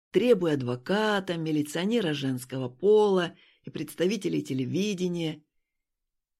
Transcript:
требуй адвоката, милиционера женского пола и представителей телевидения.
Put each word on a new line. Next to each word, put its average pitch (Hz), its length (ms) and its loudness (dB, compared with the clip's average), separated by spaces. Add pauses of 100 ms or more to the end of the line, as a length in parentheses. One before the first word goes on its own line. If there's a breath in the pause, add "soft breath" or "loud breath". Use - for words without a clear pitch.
(100)
требуй 180 440 4
адвоката, 185 800 -2
милиционера 160 800 -2
женского 131 540 -6
пола 196 680 4 (260 soft breath)
и - 80 -14
представителей 165 720 -2
телевидения. 165 1000 -4 (960)